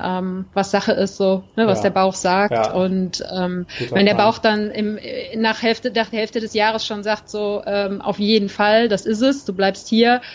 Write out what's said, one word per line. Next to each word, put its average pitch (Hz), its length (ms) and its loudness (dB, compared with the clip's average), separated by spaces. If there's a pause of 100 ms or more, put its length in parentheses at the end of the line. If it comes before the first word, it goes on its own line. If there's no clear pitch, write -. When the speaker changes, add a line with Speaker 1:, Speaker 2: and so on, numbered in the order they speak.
Speaker 1:
ähm, 185 500 -4
was 196 160 0
Sache - 220 0
ist, 190 240 0
so, 190 300 0 (100)
ne, 226 100 2
was 196 120 4
Speaker 2:
Ja. 208 60 -2
Speaker 1:
der 202 80 2
Bauch 190 220 2
sagt. 190 420 2
Speaker 2:
Ja. 110 180 2
Speaker 1:
Und, 185 500 -2 (100)
ähm, 180 340 -4 (120)
Speaker 2:
Guter - 160 -6
Speaker 1:
wenn 196 100 6
der 208 100 4
Speaker 2:
Plan. 208 120 4
Speaker 1:
Bauch 220 120 0
dann 214 300 2
im, 214 280 -4
äh, - 400 -8
nach 220 240 0
Hälfte, 240 340 0
nach 226 140 0
der 226 100 -4
Hälfte 220 220 -4
des 220 120 -8
Jahres 220 320 0
schon 208 180 -8
sagt, 214 260 -4
so, 208 360 -4
ähm, 202 360 -2
"Auf - 180 -4
jeden 208 300 2
Fall, 214 400 4
das 196 160 -2
ist 214 160 -2
es, 277 240 2
du 202 80 -4
bleibst 196 340 -2
hier", 233 320 4 (160)